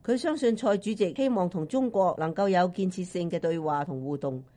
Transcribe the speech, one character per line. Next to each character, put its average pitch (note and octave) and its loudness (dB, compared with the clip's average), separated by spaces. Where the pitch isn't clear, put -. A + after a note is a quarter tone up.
佢 A#3+ 2
相 D#4 0
信 A#3 2
蔡 G#3+ 2
主 G3+ -4
席 G3+ 0
希 C4+ 2
望 G3 2
同 D#3+ -4
中 B3+ 0
國 F#3+ 2
能 D#3+ -2
夠 G3+ 2
有 F3+ 4
建 F#3 -2
設 F#3 -6
性 F3 -4
嘅 E3+ -2
對 E3 0
話 D3 0
同 C#3 -6
互 C#3 -4
動， C3 -4